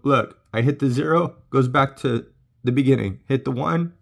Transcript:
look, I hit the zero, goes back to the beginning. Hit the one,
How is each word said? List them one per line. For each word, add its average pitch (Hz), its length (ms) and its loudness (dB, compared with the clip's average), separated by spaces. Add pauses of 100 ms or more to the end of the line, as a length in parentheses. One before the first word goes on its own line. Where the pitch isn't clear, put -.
look, 131 340 0 (160)
I 113 80 0
hit 135 160 0
the 135 140 0
zero, 156 460 0 (120)
goes 131 180 2
back 135 300 -2
to 120 300 -4 (360)
the 123 80 0
beginning. 123 560 0
Hit 135 180 -2
the 135 60 -4
one, 165 500 -2